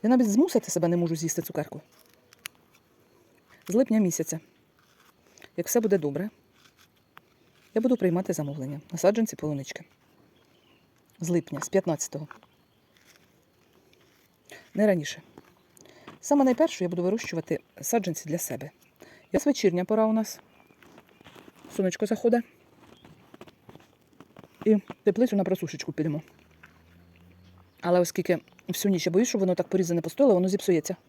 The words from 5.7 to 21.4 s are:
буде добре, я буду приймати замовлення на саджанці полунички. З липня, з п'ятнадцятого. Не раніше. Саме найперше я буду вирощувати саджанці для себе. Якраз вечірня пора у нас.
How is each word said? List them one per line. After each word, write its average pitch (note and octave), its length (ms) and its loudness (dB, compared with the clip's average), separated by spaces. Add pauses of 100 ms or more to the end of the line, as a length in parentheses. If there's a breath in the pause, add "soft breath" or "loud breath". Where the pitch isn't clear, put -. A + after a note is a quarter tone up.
буде G3+ 180 2
добре, D3+ 320 -4 (1400)
я A3 80 0
буду B3 160 2
приймати F#3 360 0
замовлення C#3+ 480 -6 (100)
на F3 60 -10
саджанці G#3+ 380 0
полунички. D3 480 -8 (1400)
З E3 100 -6
липня, E3 320 -2
з - 80 -10
п'ятнадцятого. D#3 580 -2 (2500 loud breath)
Не G#3 140 2
раніше. E3+ 340 0 (1000 loud breath)
Саме C#4+ 200 2
найперше C4 400 2
я F3 60 -2
буду F3 140 -4
вирощувати F3 560 -4 (220)
саджанці F3 480 -4
для D#3+ 80 -4
себе. C3+ 320 -8 (640 loud breath)
Якраз C#4 140 -2
вечірня F#3 400 2
пора A3 200 2
у A3 80 0
нас. A3 260 -4 (1400)